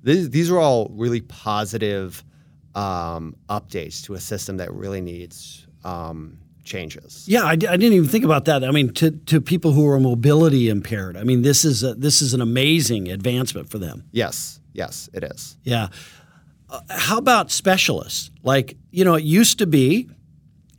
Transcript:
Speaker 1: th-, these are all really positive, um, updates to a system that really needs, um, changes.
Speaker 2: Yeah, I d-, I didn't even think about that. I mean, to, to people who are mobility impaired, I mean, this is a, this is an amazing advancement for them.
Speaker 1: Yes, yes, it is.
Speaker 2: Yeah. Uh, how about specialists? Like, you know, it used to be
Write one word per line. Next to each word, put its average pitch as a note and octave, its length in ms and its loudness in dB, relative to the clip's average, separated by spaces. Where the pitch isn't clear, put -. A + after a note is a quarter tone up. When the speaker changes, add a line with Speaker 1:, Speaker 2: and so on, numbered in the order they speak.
Speaker 1:
th-, D#3 260 2
these E3 180 0
are F3+ 100 2
all B2+ 360 2
really A#2 260 -2
positive, G#2 1000 -6
um, E2+ 600 -6
updates F2 560 -10
to G#2 80 -14
a F#2 60 -12
system G2 380 -10
that F2+ 160 -10
really G2 280 -8
needs, F2 640 -16
um, E2+ 540 -12
changes. - 640 -14
Speaker 2:
Yeah, G#3+ 160 2
I D#3+ 120 2
d-, E3+ 120 0
I F3+ 100 0
didn't A3 160 6
even E3+ 160 6
think A3 140 0
about D3+ 220 2
that. C#3+ 180 2
I C3 80 -2
mean, C#3 240 2
to, D#3+ 160 2
to D#3 300 0
people E3 320 0
who D3 140 6
are C#3 120 4
mobility C3 720 4
impaired, F#2+ 480 -4
I G#2 60 -10
mean, B2 180 4
this C#3 240 2
is B2 180 2
a, B2+ 120 -2
this C#3 260 2
is C3 120 0
an B2+ 80 0
amazing A#2+ 680 2
advancement G2 600 -4
for G#2+ 80 -12
them. E2 340 -10
Speaker 1:
Yes, - 480 -6
yes, - 400 -12
it - 100 -8
is. - 400 -14
Speaker 2:
Yeah. A#2 240 -4
Uh, C3+ 100 -14
how - 280 -2
about A3+ 340 2
specialists? - 800 -2
Like, C3 340 0
you F3+ 120 0
know, F3 120 4
it D#3 80 -2
used F3 360 4
to G3+ 80 2
be D#3 420 4